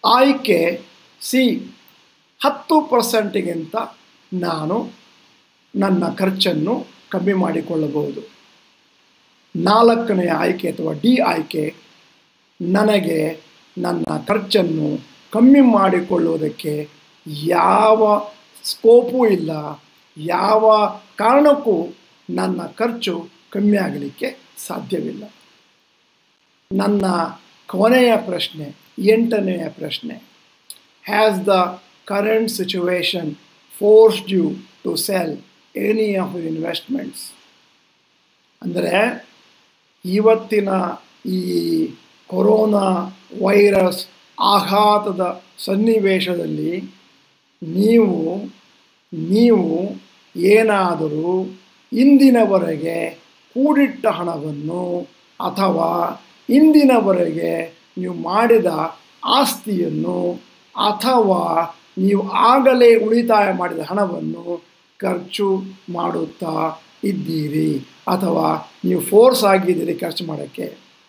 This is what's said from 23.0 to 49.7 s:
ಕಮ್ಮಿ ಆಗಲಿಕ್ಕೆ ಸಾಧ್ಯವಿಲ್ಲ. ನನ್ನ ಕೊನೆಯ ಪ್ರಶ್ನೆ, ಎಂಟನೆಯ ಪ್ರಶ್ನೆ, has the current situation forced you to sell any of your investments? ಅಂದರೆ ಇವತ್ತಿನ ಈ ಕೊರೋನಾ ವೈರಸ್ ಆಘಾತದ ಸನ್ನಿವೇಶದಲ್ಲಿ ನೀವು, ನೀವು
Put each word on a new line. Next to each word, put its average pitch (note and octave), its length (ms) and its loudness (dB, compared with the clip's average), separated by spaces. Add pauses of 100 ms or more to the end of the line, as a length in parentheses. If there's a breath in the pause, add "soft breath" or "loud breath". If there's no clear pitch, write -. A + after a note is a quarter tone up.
ಕಮ್ಮಿ G#3 260 2
ಆಗಲಿಕ್ಕೆ C#3+ 640 -6 (280)
ಸಾಧ್ಯವಿಲ್ಲ. D#3 580 -8 (1500)
ನನ್ನ G3 320 0 (640)
ಕೊನೆಯ A#3 500 4
ಪ್ರಶ್ನೆ, D#3+ 600 -8 (220)
ಎಂಟನೆಯ G3+ 680 0
ಪ್ರಶ್ನೆ, - 540 -12 (880)
has G#3 340 0
the F#3 340 0 (340)
current A3 440 0
situation F3+ 680 -4 (580)
forced G#3+ 500 6
you F3 140 0 (400)
to F3 80 -6
sell F3 360 -4 (480)
any G#3 380 -2
of F#3 200 -6
your D#3+ 200 -8
investments? E3+ 760 -10 (1300)
ಅಂದರೆ F3 680 -2 (760)
ಇವತ್ತಿನ G#3 640 0 (580)
ಈ F#3 140 -4 (840)
ಕೊರೋನಾ G3 880 2 (260)
ವೈರಸ್ F#3+ 640 2 (340)
ಆಘಾತದ G3 1040 0 (220)
ಸನ್ನಿವೇಶದಲ್ಲಿ F#3 1160 -2 (840)
ನೀವು, F#3 840 0 (720)
ನೀವು F#3+ 840 2 (400)